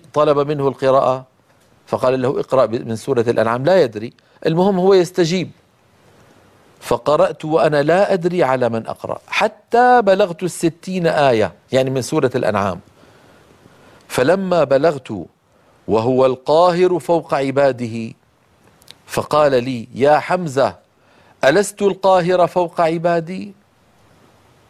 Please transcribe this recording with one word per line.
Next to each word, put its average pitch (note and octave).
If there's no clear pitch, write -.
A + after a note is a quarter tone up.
طلب D3
منه C#3+
القراءة؟ C3
فقال B2+
له: B2
"اقرأ B2+
ب-، A2
من A2+
سورة A#2+
الأنعام"، A#2
لا F3+
يدري. A2
المهم F3+
هو F#3+
يستجيب. F3
فقرأت D3+
وأنا D3+
لا F3+
أدري F3
على B2+
من A2+
أقرأ، -
حتى A#3+
بلغت F#3+
الستين E3+
آية، B2+
يعني C3
من C3
سورة C3
الأنعام. G2+
فلما F3
بلغت C3+
"وهو A#2+
القاهر E3+
فوق D#3+
عباده"، B2+
فقال C#3
لي: B2
"يا C#3
حمزة، C3+
ألست F#3
القاهر F#3
فوق F3
عبادي؟" E3+